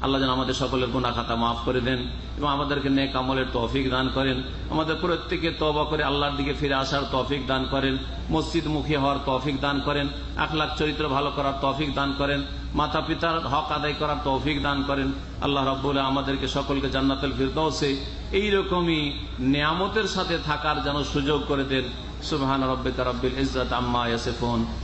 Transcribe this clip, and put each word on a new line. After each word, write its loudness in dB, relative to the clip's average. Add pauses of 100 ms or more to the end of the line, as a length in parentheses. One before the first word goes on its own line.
আল্লাহ 4
যেন 2
আমাদের 0
সকলের 2
গুনাহ 2
খাতা -2
মাফ 2
করে 2
দেন 0 (380)
এবং 0
আমাদেরকে 0 (100)
নেক 2
আমলের 0
তৌফিক 0
দান 2 (100)
করেন, 2 (340)
আমাদের 0
প্রত্যেকে 0 (120)
তওবা 2
করে 0
আল্লাহর 0
দিকে 0
ফিরে 2
আসার 0 (100)
তৌফিক 0
দান 2 (100)
করেন, 2 (400)
মসজিদমুখী 0
হওয়ার 2 (100)
তৌফিক 0
দান 0 (100)
করেন, 0 (380)
আখলাক 0 (100)
চরিত্র 2 (120)
ভালো 2
করার 0
তৌফিক 0
দান 2 (100)
করেন, 0 (380)
মাতা 2
পিতার 0 (160)
হক 0
আদায় 0
করার 0
তৌফিক 2 (100)
দান 0 (100)
করেন। 0 (360)
আল্লাহ 2
রাব্বুল 0 (120)
আমাদেরকে 0 (100)
সকলকে 0
জান্নাতুল 2
ফিরদাউসে 0 (500)
এইরকমই 2 (500)
নিয়ামতের 2
সাথে 0 (120)
থাকার 0 (100)
যেন 0 (160)
সুযোগ 2 (100)
করে 2
দেন। 2 (460)
সুবহান 0 (100)
রাব্বিকা -2
রাব্বিল 0
ইজ্জাতি 0
আম্মা 0 (100)
ইয়াসিফুন 0 (240)